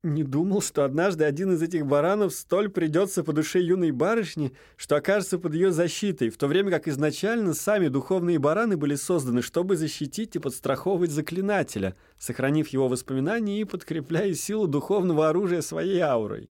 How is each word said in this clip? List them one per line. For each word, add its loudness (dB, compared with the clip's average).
«не 0
думал, 0
что 0
однажды 2
один 0
из 2
этих -2
баранов 2
столь 0
придется 0
по -2
душе 0
юной 2
барышне, 0
что 0
окажется 0
под -4
ее 4
защитой, 0
в -6
то -2
время 2
как 0
изначально 0
сами 2
духовные 0
бараны 2
были 0
созданы, 0
чтобы 0
защитить -4
и -2
подстраховывать -2
заклинателя, -2
сохранив 0
его 0
воспоминания -2
и -2
подкрепляя -4
силу -2
духовного 2
оружия 2
своей -2
аурой». 0